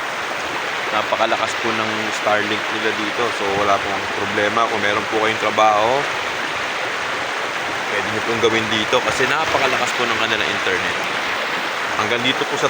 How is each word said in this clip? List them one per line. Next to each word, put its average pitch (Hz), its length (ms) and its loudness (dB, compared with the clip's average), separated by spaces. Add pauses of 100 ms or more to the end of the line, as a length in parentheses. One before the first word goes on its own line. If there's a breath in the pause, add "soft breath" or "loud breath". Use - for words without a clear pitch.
(960)
napakalakas 110 640 2
po 117 80 0
ng 110 200 0 (280)
Starlink 104 460 2 (100)
nila 110 160 0
dito. 107 320 -2 (160)
So, 101 80 -2 (160)
wala 101 160 4
pong 98 240 -2 (160)
problema. 104 480 2
Kung 110 160 -2
meron 104 320 2
po 110 80 2
kayong 110 240 2
trabaho, 107 560 4 (1900)
pwede 104 160 -2
nyo 107 160 -2
pong 117 160 0
gawin 113 320 2
dito 110 240 2
kasi 123 320 2
napakalakas 135 640 0
po 120 160 0
ng 110 80 0
kanilang 110 400 0
internet. 90 380 0 (1080)
Hanggang 117 240 0
dito 131 240 2
po 143 80 -2
sa 147 120 2